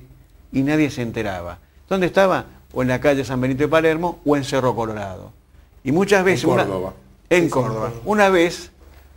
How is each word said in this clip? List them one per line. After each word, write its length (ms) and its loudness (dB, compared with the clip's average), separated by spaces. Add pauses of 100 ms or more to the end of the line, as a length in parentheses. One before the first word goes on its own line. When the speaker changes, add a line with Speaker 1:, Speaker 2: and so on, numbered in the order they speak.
(520)
Speaker 1:
y 120 0
nadie 260 2
se 140 -8
enteraba. 560 -8 (280)
¿Dónde 200 0
estaba? 380 2 (280)
O 80 -4
en 60 0
la 120 0
calle 240 2
San 160 -4
Benito 220 -2
de 60 0
Palermo 580 0
o 100 4
en 80 -2
Cerro 320 0
Colorado. 560 -8 (520)
Y 80 -4
muchas 300 2
Speaker 2:
En 40 0
Speaker 1:
veces 200 2
una 200 2
Speaker 2:
Córdoba. 280 -6 (360)
Speaker 1:
en 120 4
Speaker 3:
Sí, 40 2
sí, 60 -2
Speaker 1:
Córdoba. 180 0
Speaker 3:
en 220 -4
Córdoba. 140 -14
Speaker 1:
Una 240 4
vez 420 2 (460)